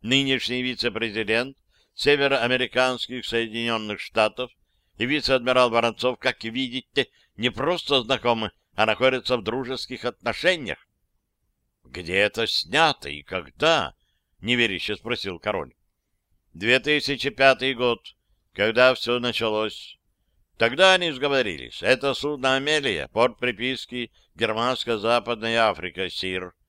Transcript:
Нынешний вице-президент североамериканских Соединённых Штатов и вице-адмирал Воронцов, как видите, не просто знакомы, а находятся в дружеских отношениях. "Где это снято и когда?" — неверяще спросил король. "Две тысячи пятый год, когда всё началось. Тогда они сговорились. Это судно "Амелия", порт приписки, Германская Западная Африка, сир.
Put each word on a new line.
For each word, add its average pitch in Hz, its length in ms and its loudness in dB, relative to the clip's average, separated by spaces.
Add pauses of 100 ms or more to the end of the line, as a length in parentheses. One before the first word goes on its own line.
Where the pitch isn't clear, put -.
Нынешний 127 600 0
вице-президент 113 920 -2 (380)
североамериканских 127 1300 0
Соединённых 113 760 -4
Штатов 110 500 -2 (480)
и 113 80 -2
вице-адмирал 127 640 2
Воронцов, 117 480 0
как - 260 -4
видите, 123 640 -4 (280)
не 120 140 0
просто 139 520 0
знакомы, 113 500 0 (220)
а 107 120 2
находятся 127 500 0
в 110 60 -4
дружеских 123 600 -6
отношениях. 123 760 -2 (1040)
"Где 87 320 -6
это 104 300 2
снято 131 640 0
и 73 140 -12
когда?" — 92 720 -2 (460)
неверяще 107 560 0
спросил 98 420 -6
король. 90 360 -4 (760)
"Две 117 280 2
тысячи 143 500 -2
пятый 131 440 2
год, 117 260 0 (520)
когда 113 420 4
всё 120 260 -2
началось. 110 800 -4 (580)
Тогда 151 380 6
они 175 160 0
сговорились. 123 720 -2
Это 127 320 2
судно 135 400 -2
"Амелия", 135 540 0
порт 117 300 2
приписки, 123 760 -6 (240)
Германская 113 640 -2
Западная 113 640 0
Африка, 90 460 0
сир. 92 460 -6 (140)